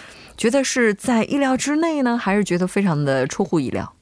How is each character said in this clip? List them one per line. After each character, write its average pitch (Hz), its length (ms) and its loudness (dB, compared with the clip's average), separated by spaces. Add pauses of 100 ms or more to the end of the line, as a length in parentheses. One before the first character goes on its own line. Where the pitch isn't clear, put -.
(360)
觉 226 160 0
得 269 120 2
是 233 300 2
在 226 300 0
意 - 140 -2
料 262 180 2
之 277 220 -2
内 311 240 0
呢？ 240 160 0
还 208 180 0
是 208 80 2
觉 175 140 -2
得 180 100 0
非 202 160 0
常 151 200 0
的 135 240 0
出 - 160 -2
乎 170 160 0
意 123 100 -2
料？ - 320 -6